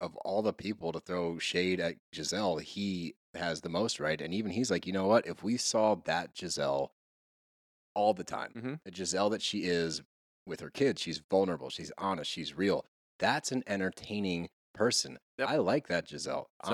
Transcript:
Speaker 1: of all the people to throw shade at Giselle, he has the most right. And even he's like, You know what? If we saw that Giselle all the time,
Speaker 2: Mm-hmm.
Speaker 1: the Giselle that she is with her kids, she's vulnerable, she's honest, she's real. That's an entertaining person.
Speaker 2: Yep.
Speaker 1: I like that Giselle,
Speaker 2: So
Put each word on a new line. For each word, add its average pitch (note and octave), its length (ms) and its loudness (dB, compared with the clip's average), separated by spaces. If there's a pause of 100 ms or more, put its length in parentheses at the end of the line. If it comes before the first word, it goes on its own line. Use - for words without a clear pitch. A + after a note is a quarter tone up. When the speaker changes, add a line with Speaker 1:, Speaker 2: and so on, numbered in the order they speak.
Speaker 1:
of E2+ 180 -6
all G2+ 260 0
the G#2 100 2
people F2+ 380 -4
to E2 80 -2
throw E2+ 400 -2
shade F2+ 400 2
at E2+ 160 0 (180)
Giselle, F2+ 440 0
he F#2 580 -4 (180)
has E2 280 -2
the F2 80 -6
most - 300 0
right. D3 220 0
And E3 140 -4
even - 160 -2
he's A#2+ 180 0
like, - 160 2
You F#2 80 -4
know F#2+ 140 2
what? A2+ 180 8
If F2 160 -8
we A#2 160 0
saw G#2+ 380 4 (100)
that E2+ 320 -2
Giselle C#2 560 -2 (1040)
all G#2 180 4
the - 100 -8
time, - 320 -6
Speaker 2:
Mm-hmm. B2 180 -6 (120)
Speaker 1:
the F2+ 80 -14
Giselle F#2+ 380 2
that G#2+ 100 -2
she - 220 -2
is E2+ 380 0 (440)
with D#3+ 140 -6
her D2+ 100 -10
kids, C3+ 320 0
she's D#2+ 180 -6 (120)
vulnerable, F2+ 380 2
she's - 280 -10
honest, F#2 320 -4
she's D#2+ 240 -8
real. F2+ 320 2 (340)
That's B2+ 320 0
an B2+ 160 0
entertaining F#2+ 800 -2 (240)
person. - 440 2 (220)
Speaker 2:
Yep. A#2 100 0
Speaker 1:
I C3 80 2
like C#3 300 2
that E2+ 200 0
Giselle, C3 420 -6 (160)
Speaker 2:
So G2 80 0